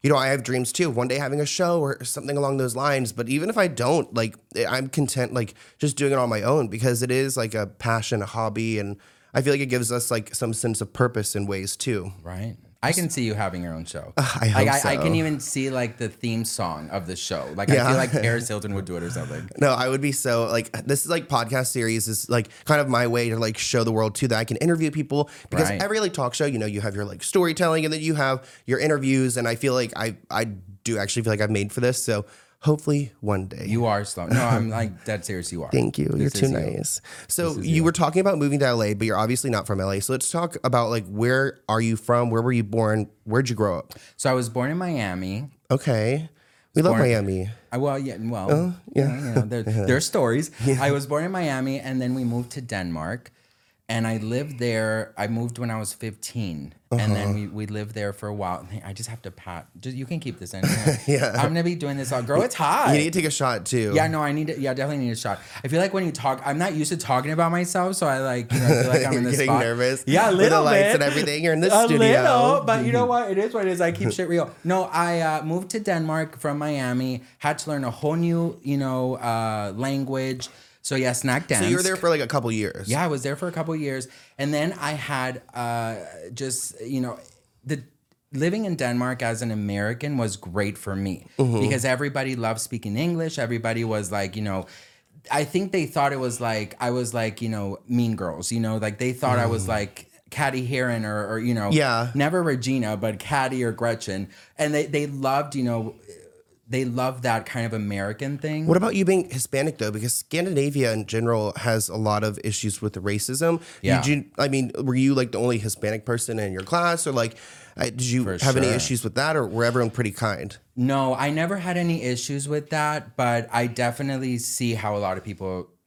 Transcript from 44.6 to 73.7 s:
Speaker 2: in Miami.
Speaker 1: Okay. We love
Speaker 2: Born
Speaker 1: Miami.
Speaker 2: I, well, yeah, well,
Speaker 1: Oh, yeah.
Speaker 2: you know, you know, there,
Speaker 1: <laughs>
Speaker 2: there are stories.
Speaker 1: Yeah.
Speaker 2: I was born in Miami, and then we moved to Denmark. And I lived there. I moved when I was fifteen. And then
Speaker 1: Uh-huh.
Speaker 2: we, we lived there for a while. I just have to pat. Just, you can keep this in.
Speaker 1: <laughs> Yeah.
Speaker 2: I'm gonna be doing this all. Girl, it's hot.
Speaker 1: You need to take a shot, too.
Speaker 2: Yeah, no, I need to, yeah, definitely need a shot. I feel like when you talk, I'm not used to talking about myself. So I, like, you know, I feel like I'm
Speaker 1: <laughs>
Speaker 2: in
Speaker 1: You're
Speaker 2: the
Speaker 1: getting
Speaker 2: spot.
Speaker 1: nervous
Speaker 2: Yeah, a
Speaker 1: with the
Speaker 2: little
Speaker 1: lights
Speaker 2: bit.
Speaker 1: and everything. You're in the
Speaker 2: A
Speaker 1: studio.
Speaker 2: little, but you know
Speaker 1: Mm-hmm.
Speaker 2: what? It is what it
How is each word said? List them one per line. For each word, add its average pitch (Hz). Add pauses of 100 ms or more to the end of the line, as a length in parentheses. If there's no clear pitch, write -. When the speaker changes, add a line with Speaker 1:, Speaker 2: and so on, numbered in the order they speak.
Speaker 2:
in 160
Miami. 107 (200)
Speaker 1:
Okay. 135 (460)
We 156
love 131
Speaker 2:
Born 110
Speaker 1:
Miami. 101 (220)
Speaker 2:
I, 120
well, 139
yeah, 135
well, 113
Speaker 1:
Oh, 175 (180)
yeah. 143
Speaker 2:
you 139 (140)
know, 143
you 117
know, 135
there, 113
Speaker 1:
<laughs> 107
Speaker 2:
there 127
are 151
stories. 143 (140)
Speaker 1:
Yeah. 135
Speaker 2:
I 139
was 139
born 147
in 185
Miami, 139
and 131
then 123
we 131
moved 120
to 135
Denmark. 92 (580)
And 113
I 113
lived 127
there. 110
I 104
moved 117
when 120
I 110
was 107
fifteen. 98 (180)
And 110
then 104
Speaker 1:
Uh-huh. 101
Speaker 2:
we, 104
we 104
lived 107
there 104
for 107
a 104
while. 92 (200)
I 98
just 113
have 117
to 92
pat. 85 (140)
Just, 127
you 131
can 165
keep -
this 90
in. 95 (220)
Speaker 1:
<laughs> 143
Yeah. 127
Speaker 2:
I'm 139
gonna 165
be 175
doing 143
this 131
all. 123
Girl, 143
it's 247
hot. 175
Speaker 1:
You 147
need 160
to 175
take 156
a 147
shot, 120
too. 110
Speaker 2:
Yeah, 156
no, 160
I 143
need 151
to, 156
yeah, 135
definitely 139
need 117
a 113
shot. 101 (220)
I 139
feel 160
like 190
when 190
you 160
talk, 131
I'm 143
not 180
used 160
to 170
talking 139
about 165
myself. 180
So 165
I, 135
like, 123
you 127
know, 127
I 131
feel 123
like 127
I'm 127
Speaker 1:
<laughs> 127
Speaker 2:
in 120
Speaker 1:
You're -
Speaker 2:
the 123
Speaker 1:
getting 143
Speaker 2:
spot. 117
Speaker 1:
nervous 123
Speaker 2:
Yeah, 180
a -
Speaker 1:
with 185
the 190
Speaker 2:
little 156
Speaker 1:
lights 139
Speaker 2:
bit. 220
Speaker 1:
and 143
everything. 147
You're 165
in 156
the 175 (100)
Speaker 2:
A 226
Speaker 1:
studio. 226
Speaker 2:
little, 247
but 226
you 233
know 240
Speaker 1:
Mm-hmm. 247
Speaker 2:
what? 240
It 185
is 226
what 208
it 185